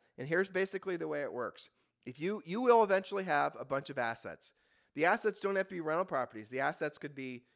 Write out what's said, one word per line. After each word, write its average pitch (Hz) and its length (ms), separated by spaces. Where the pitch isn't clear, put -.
And 135 100
here's 185 200
basically 190 480
the 165 120
way 147 140
it 107 100
works. 117 380
If 127 140
you, 190 260
you 190 140
will 240 220
eventually 196 420
have 147 340
a 120 60
bunch 135 260
of 135 80
assets. 113 540
The 151 100
assets 214 340
don't 196 180
have 190 120
to 190 60
be 175 60
rental 160 240
properties. 120 440
The 131 120
assets 151 360
could 143 180
be, 131 280